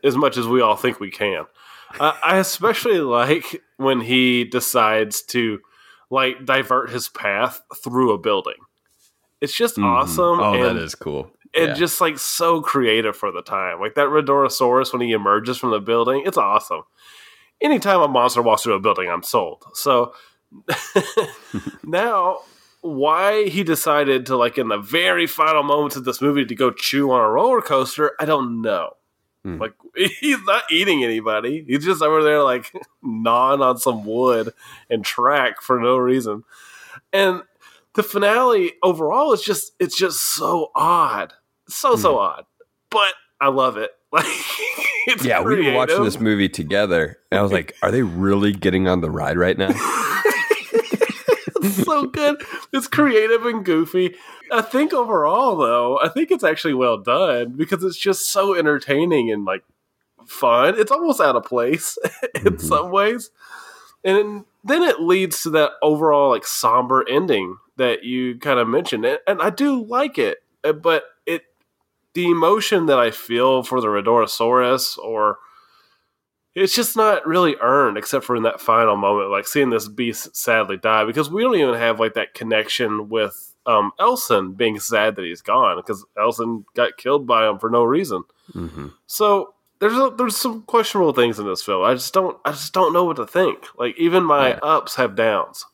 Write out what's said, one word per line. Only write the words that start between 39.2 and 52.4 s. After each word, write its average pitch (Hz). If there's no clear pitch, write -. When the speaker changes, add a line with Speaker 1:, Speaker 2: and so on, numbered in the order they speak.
Speaker 1:
is 214
just, -
it's 185
just 185
so 160
odd. 156
So, -
so 190
Speaker 2:
Hmm. 127
Speaker 1:
odd. 95
But 202
I 139
love 131
it. 107
<laughs> -
Like, 156
it's 220
Speaker 2:
Yeah, 110
we 104
were 147
watching 135
Speaker 1:
creative. 202
Speaker 2:
this 104
movie 104
together, 87
and 95
I 101
was 98
like, 87
"Are 90
they 120
really 101
getting 95
on 90
the 78
ride 76
right 87
now?" 95
Speaker 1:
<laughs> -
It's 196
so 294
good. 294